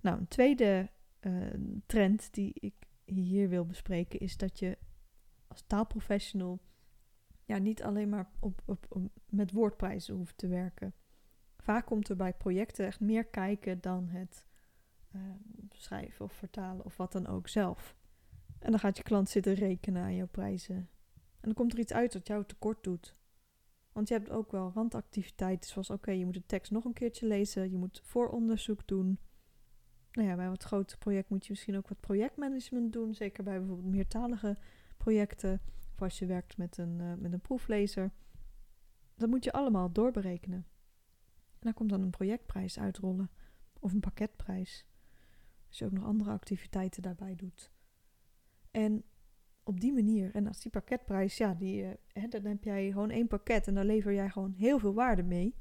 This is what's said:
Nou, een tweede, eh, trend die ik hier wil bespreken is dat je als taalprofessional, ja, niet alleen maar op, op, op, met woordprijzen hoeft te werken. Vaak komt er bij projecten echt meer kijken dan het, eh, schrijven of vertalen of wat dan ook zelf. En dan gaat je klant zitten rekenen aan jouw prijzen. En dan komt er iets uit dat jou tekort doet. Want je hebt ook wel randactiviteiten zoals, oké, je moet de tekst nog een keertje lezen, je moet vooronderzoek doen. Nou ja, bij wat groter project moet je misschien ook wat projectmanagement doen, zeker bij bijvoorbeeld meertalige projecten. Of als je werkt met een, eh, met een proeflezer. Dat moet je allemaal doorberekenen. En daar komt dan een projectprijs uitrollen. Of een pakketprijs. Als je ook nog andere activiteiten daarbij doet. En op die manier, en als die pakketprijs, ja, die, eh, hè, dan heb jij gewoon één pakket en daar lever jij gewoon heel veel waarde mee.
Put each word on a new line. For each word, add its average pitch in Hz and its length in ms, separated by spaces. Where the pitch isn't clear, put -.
Nou, 180 180
een 180 100
tweede, 233 640
eh, 180 260
trend 208 460
die 196 220
ik - 200
hier 190 440
wil 180 180
bespreken 175 540
is 190 160
dat - 220
je - 200
als - 200
taalprofessional, 202 960
ja, 208 140
niet 214 240
alleen 208 260
maar 202 300
op, 196 260
op, - 240
op, 190 240
met 196 240
woordprijzen 196 640
hoeft 180 240
te 185 100
werken. 180 460
Vaak 226 300
komt 214 220
er 196 80
bij 185 180
projecten 190 520
echt - 140
meer 220 240
kijken 196 560
dan 180 280
het, 180 380
eh, 190 100
schrijven - 540
of 202 80
vertalen 185 520
of - 120
wat 185 160
dan 185 140
ook 185 220
zelf. - 480
En - 120
dan 220 100
gaat 196 160
je - 60
klant 202 260
zitten 196 260
rekenen 190 480
aan 185 120
jouw 185 140
prijzen. 190 480
En - 720
dan 220 60
komt 233 180
er 233 60
iets 226 140
uit 240 200
dat 185 140
jou 208 180
tekort - 400
doet. 180 320
Want 214 160
je 240 60
hebt 214 160
ook 220 200
wel 185 240
randactiviteiten 202 960
zoals, 190 200
oké, 202 200
je 185 140
moet 180 100
de 185 120
tekst - 240
nog 220 140
een 247 80
keertje 233 340
lezen, 202 440
je 185 80
moet 185 260
vooronderzoek 226 840
doen. 190 320
Nou 220 160
ja, 180 80
bij 185 120
wat 185 140
groter - 360
project 196 300
moet 190 180
je 202 60
misschien 196 240
ook 196 120
wat 196 120
projectmanagement 247 920
doen, 226 220
zeker 202 300
bij 190 140
bijvoorbeeld 185 360
meertalige 214 640
projecten. 208 640
Of - 100
als 190 160
je 185 80
werkt 180 300
met 175 220
een, 170 220
eh, 175 140
met 180 180
een 180 80
proeflezer. 208 720
Dat 226 140
moet 247 160
je - 80
allemaal 202 400
doorberekenen. 185 640
En - 60
daar 226 60
komt 220 160
dan 190 120
een 185 80
projectprijs 190 680
uitrollen. 185 520
Of 180 120
een 202 80
pakketprijs. - 840
Als - 100
je 226 60
ook 196 80
nog 190 120
andere 208 260
activiteiten 185 720
daarbij 185 320
doet. 180 380
En 214 340
op 180 160
die 247 120
manier, 214 420
en 208 120
als - 140
die 226 100
pakketprijs, 196 640
ja, 202 180
die, 190 300
eh, - 380
hè, 226 60
dan 220 160
heb 208 200
jij 196 260
gewoon 202 200
één 233 160
pakket 220 400
en 196 80
daar 196 100
lever 208 300
jij 196 160
gewoon 190 220
heel 226 260
veel 202 160
waarde 226 280
mee. 175 380